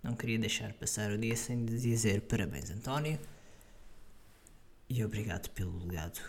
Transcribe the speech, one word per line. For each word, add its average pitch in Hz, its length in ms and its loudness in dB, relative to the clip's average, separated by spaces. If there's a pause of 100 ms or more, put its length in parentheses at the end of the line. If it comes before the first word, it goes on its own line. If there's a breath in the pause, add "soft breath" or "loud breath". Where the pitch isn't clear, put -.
não 120 140 0
queria 113 240 2
deixar 107 340 0
passar 107 380 0
o 107 80 2
dia 113 160 4
sem 120 300 0
dizer 113 560 4
parabéns, 78 500 0
António, 143 480 0 (1700 loud breath)
e 123 160 2
obrigado 104 460 -2
pelo 87 340 -2
legado 85 440 -4